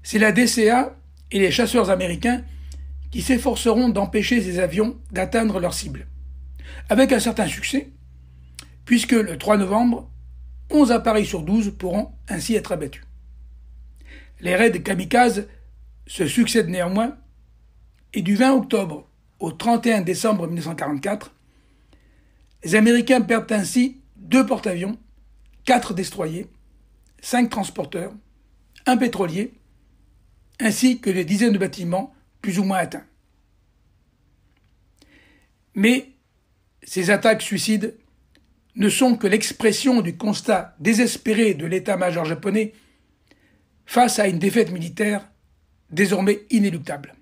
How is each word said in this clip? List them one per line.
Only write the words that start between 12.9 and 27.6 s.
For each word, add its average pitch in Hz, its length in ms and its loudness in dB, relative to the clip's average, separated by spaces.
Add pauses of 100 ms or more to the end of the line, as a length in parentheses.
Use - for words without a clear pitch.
Les 180 160 -2
raids 185 280 2
kamikazes 202 640 2 (580)
se - 220 -4
succèdent 226 420 2
néanmoins, 185 480 -2 (960)
et 208 80 -4
du 185 140 0
vingt 262 180 4
octobre 196 560 -2 (300)
au 165 120 -6
trente 233 340 0
et 233 80 4
un 208 80 2
décembre 180 440 -2
mille 165 100 -6
neuf 165 100 -6
cent 160 100 -8
quarante-quatre, 151 580 -6 (1300)
les 165 120 0
Américains 240 460 4
perdent 220 300 -2
ainsi 247 500 0 (140)
deux 226 300 2
porte-avions, 196 520 -4 (680)
quatre 247 280 2
destroyers, 175 540 -6 (760)
cinq 247 280 0
transporteurs, 190 640 -8 (720)